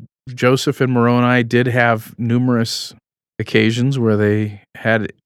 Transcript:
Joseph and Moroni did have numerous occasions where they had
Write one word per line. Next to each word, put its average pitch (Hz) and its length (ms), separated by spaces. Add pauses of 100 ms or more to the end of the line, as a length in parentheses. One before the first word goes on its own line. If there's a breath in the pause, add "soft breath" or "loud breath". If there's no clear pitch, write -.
(280)
Joseph 127 540
and 131 100
Moroni 123 500
did 120 260
have 117 500
numerous 120 760 (460)
occasions 117 600
where 110 200
they 104 420 (160)
had 110 340 (160)